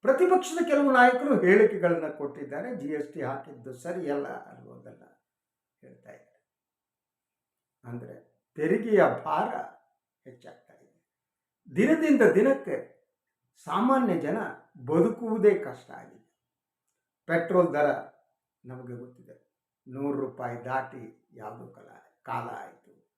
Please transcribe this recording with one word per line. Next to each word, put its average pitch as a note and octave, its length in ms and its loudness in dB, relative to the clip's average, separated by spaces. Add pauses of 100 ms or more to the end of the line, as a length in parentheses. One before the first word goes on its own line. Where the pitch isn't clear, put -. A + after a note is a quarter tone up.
ಪ್ರತಿಪಕ್ಷದ E4+ 640 2
ಕೆಲವು C#4+ 240 4
ನಾಯಕರು B3 500 4
ಹೇಳಿಕೆಗಳನ್ನ F3 640 4
ಕೊಟ್ಟಿದ್ದಾರೆ, D3 680 -10
"ಜಿ C#3+ 120 -10
ಎಸ್ D3+ 260 -8
ಟಿ D#3+ 80 -10
ಹಾಕಿದ್ದು C3+ 520 -10
ಸರಿಯಲ್ಲ" C#3+ 540 -6
ಅನ್ನೋದನ್ನ B2 760 -18 (760)
ಹೇಳ್ತಾ B2 300 -20
ಇದ್ದಾರೆ. - 240 -20 (1500)
ಅಂದ್ರೆ, - 600 -18 (120)
ತೆರಿಗೆಯ G3 480 2 (220)
ಭಾರ D#3 500 -6 (540)
ಹೆಚ್ಚಾಗ್ತಾ - 440 -20
ಇದೆ. - 480 -20 (540)
ದಿನದಿಂದ D4 460 4
ದಿನಕ್ಕೆ A3 840 2 (580)
ಸಾಮಾನ್ಯ G#3 580 0
ಜನ D#3+ 160 -2 (480)
ಬದುಕುವುದೇ G#3 760 2
ಕಷ್ಟ - 320 -14
ಆಗಿದೆ. - 520 -20 (840)
ಪೆಟ್ರೋಲ್ E3+ 480 2
ದರ D3 300 0 (600)
ನಮಗೆ B2 320 -16
ಗೊತ್ತಿದೆ, - 560 -20 (340)
ನೂರು C3+ 320 -6
ರೂಪಾಯಿ B2 460 -8
ದಾಟಿ B2+ 680 -10
ಯಾವುದೋ G#2+ 340 -18
ಕಾಲ, - 200 -20 (360)
ಕಾಲ A#2 260 -8
ಆಯ್ತು. - 680 -18